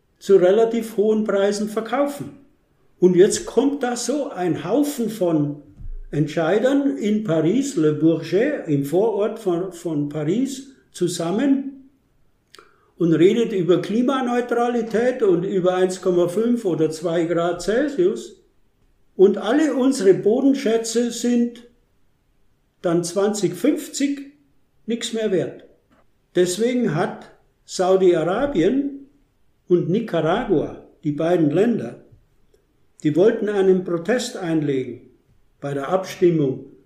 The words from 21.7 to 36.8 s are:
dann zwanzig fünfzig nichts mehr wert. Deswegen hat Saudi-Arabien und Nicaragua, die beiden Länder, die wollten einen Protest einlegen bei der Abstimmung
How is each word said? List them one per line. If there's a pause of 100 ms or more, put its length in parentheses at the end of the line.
dann
zwanzig
fünfzig (540)
nichts
mehr
wert. (720)
Deswegen
hat (340)
Saudi-Arabien (600)
und
Nicaragua, (160)
die
beiden
Länder, (1000)
die
wollten
einen
Protest
einlegen (600)
bei
der
Abstimmung (200)